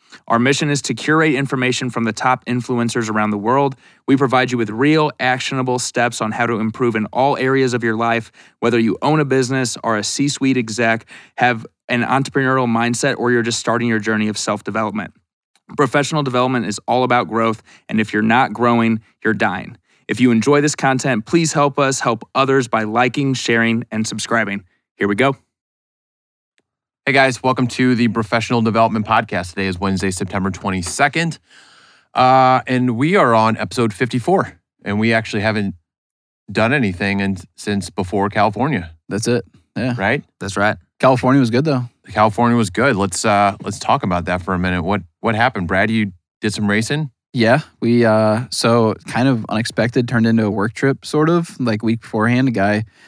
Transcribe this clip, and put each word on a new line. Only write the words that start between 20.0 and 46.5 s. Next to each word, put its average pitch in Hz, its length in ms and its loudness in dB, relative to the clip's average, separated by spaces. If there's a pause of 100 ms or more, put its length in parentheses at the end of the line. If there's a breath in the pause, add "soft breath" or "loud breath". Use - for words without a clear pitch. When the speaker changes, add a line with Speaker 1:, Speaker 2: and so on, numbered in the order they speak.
Speaker 1:
If 104 120 -4
you 127 100 4
enjoy 139 300 4
this 147 140 0
content, 131 500 -2
please 170 300 0
help 143 240 0
us 135 220 0
help 117 240 -2 (100)
others 135 340 2
by 110 140 0
liking, 123 500 0
sharing, 117 580 0
and 110 160 -4
subscribing. 110 580 -4 (320)
Here 101 120 0
we 101 60 0
go. 135 220 2 (1700)
Speaker 2:
Hey 143 60 2
guys, 135 300 2
welcome 127 260 0
to 127 260 2
the 117 140 2
Professional 113 540 -2
Development 110 440 2
Podcast. 110 440 0
Today 95 180 -4
is 92 100 -6
Wednesday, 95 320 -2
September 95 400 -4
twenty-second. 139 880 -4 (760 soft breath)
Uh, 127 520 6
and 127 300 0
we 160 200 2
are 139 180 4
on 110 220 4
episode 110 380 -2
fifty-four, 131 640 -2 (240)
and 101 160 -4
we 113 140 2
actually 113 280 -2
haven't 104 340 -2 (720)
done 113 240 0
anything 101 460 -2
in, 98 160 -2 (200)
since 101 320 -4
before 98 400 -2
California. 107 640 -2 (180)
Speaker 3:
That's 104 200 -4
it. 120 160 0 (320)
Yeah. 123 200 -4
Speaker 2:
Right? 110 260 -2 (180)
Speaker 1:
That's 101 160 -8
right. 104 200 0 (240)
Speaker 3:
California 131 400 4
was 120 100 2
good, 123 140 2
though. 131 200 0 (240)
Speaker 2:
California 110 480 2
was 107 140 0
good. 113 260 0
Let's, 95 280 -2
uh, 101 380 2
let's 101 160 -8
talk 131 240 0
about 87 240 -2
that 90 160 -2
for 98 120 -4
a 90 40 0
minute. 90 240 -2
What, 95 200 -2 (180)
what 113 140 0
happened, 104 340 0
Brad? 95 220 0
You 107 220 -2 (280)
did 104 120 -2